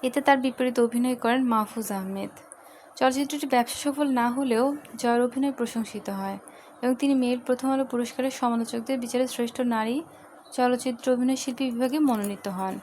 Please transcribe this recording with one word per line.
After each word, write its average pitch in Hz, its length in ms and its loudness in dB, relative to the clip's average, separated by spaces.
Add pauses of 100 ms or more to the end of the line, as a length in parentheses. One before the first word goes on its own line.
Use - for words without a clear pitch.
এতে 254 180 0
তার 277 180 6
বিপরীতে 254 420 0
অভিনয় 240 340 2
করেন 247 280 2
মাহফুজ 220 500 0
আহমেদ। 196 380 -6 (680)
চলচ্চিত্রটি 277 500 0
ব্যবসা 254 440 0
সফল 285 180 0
না 240 220 2
হলেও 262 460 2 (200)
জয়ের 240 260 2
অভিনয় 269 300 0
প্রশংসিত 226 580 -6
হয় 196 280 -6 (440)
এবং 254 120 2
তিনি 277 200 2
মেরিল 254 240 2
প্রথম 254 320 0
আলো 269 140 2
পুরস্কারের 247 460 -2
সমালোচকদের 233 680 -2
বিচারে 247 280 0
শ্রেষ্ঠ 240 340 -4
নারী 233 420 0 (500)
চলচ্চিত্র 247 600 0
অভিনয়শিল্পী 254 580 0
বিভাগে 247 280 0
মনোনীত 208 500 0
হন 190 340 -4